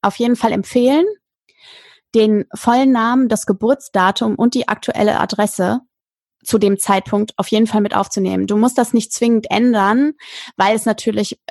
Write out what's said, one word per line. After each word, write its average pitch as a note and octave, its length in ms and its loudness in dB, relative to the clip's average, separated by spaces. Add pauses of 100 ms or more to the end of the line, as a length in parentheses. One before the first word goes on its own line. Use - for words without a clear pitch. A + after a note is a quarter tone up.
auf G3 140 -2
jeden A#3+ 220 0
Fall A3+ 160 0
empfehlen, B3+ 520 2 (1080)
den G#3+ 380 2
vollen C4 380 2
Namen, A#3+ 380 2
das G#3+ 160 -2
Geburtsdatum G#3 880 0
und A#3+ 180 0
die B3 140 -2
aktuelle - 520 -2
Adresse G#3 640 -2 (640)
zu - 140 -2
dem G3 220 2
Zeitpunkt G3+ 560 -2
auf - 140 -6
jeden G#3+ 180 2
Fall G#3+ 140 0
mit G3+ 120 -2
aufzunehmen. F#3+ 540 -2
Du G#3 80 0
musst A#3+ 220 2
das A#3+ 160 0
nicht A3+ 180 0
zwingend A#3 400 0
ändern, A#3 600 2 (420)
weil G3 200 2
es A3 100 -2
natürlich G#3+ 540 -2 (120)